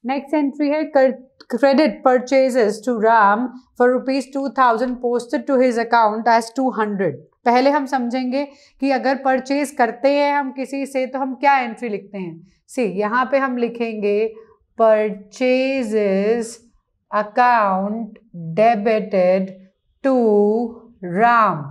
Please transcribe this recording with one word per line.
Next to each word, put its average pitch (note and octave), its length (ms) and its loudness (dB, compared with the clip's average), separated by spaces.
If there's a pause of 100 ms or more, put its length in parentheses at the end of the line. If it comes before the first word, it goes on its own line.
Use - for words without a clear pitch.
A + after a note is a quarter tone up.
नेक्स्ट C4+ 300 -6
एंट्री D4 340 0
है D4+ 220 -2 (640)
credit C#4 400 4 (120)
purchases B3+ 760 2
to B3+ 80 -2 (120)
Ram A3 380 4 (380)
for B3 100 4
rupees C4 360 -2 (100)
two C4+ 80 -4 (140)
thousand B3 360 2 (100)
posted A#3+ 460 -2
to C#4 60 2
his B3 220 2
account A3+ 500 0
as A#3 220 2
two C4 260 -2
hundred। G3 400 -2 (280)
पहले B3+ 260 4
हम C#4 160 0
समझेंगे B3+ 640 -4 (320)
कि C4+ 100 0
अगर C4 240 0
परचेज C4 560 -2
करते A#3 440 0
हैं C#4+ 220 0
हम C4+ 160 -4
किसी C4+ 340 -8
से C4 200 -4
तो C4 120 -10
हम C4+ 160 -6
क्या C#4 240 2
एंट्री A#3+ 300 -6
लिखते G3 300 -10
हैं। E3 280 -12 (220)
सी, - 140 -6
यहाँ G#3 480 -2
पे C#4 80 2
हम C4 180 -2
लिखेंगे A3 760 -4 (460)
purchases A3 1700 0 (720)
account G#3+ 1000 0 (420)
debited G3+ 920 2 (540)
to C4+ 120 2 (960)
Ram। G#3+ 560 2